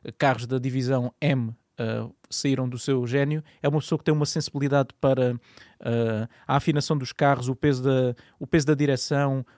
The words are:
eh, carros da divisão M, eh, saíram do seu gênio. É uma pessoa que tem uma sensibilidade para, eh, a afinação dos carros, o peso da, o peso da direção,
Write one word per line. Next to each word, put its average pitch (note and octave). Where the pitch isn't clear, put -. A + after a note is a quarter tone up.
eh, A#2
carros B2
da C3
divisão B2+
M, B2
eh, A2+
saíram C3
do B2
seu C3
gênio. C#3
É D3
uma D3
pessoa D3+
que -
tem D#3
uma D3
sensibilidade C#3+
para, B2+
eh, A2+
a C3+
afinação D3
dos B2+
carros, C3+
o C3
peso C3
da, B2+
o C#3+
peso D3+
da D3+
direção, C#3